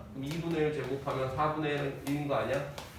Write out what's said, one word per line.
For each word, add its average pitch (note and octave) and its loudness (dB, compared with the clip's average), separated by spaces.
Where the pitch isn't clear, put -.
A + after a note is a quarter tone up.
그럼 C3+ -6
이분의 E3 -2
일 D3 2
제곱하면 C3+ -2
사분의 D3+ 2
일인 D3 2
거 C#3 2
아니야? C3+ 0